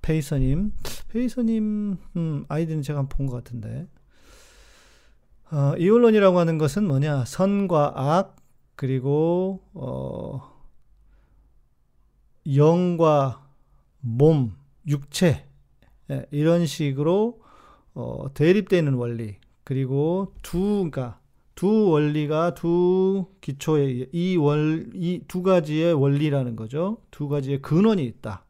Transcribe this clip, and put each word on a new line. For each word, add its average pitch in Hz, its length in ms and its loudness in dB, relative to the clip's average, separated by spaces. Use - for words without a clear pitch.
페이서님, 151 720 0
페이서님, 220 880 -2
음, 160 320 -2
아이디는 160 320 -2
제가 143 180 -4
한번 135 180 -2
본 139 100 0
것 123 160 -6
같은데. 120 440 -10
어, 143 260 2
이원론이라고 208 640 6
하는 165 180 2
것은 156 280 0
뭐냐? 143 400 0
선과 185 680 0
악, 160 400 0
그리고, 156 880 -2
어, - 760 -10
영과 156 920 2
몸, 127 560 2
육체, 147 600 -2
예, 135 220 -6
이런 165 340 2
식으로, 160 760 -2
어, 120 400 -10
대립되는 175 640 2
원리, 117 420 -6
그리고 143 800 -2
두, 196 480 -2
그러니까 123 300 -8
두 214 340 2
원리가 151 680 0
두 185 720 2
기초의, 139 720 -2
이 180 240 -2
월-, 151 580 0
이 180 340 -4
두 180 160 -6
가지의 165 500 2
원리라는 139 640 0
거죠. 151 400 -6
두 147 180 -10
가지의 139 320 -4
근원이 180 420 2
있다. 113 460 -12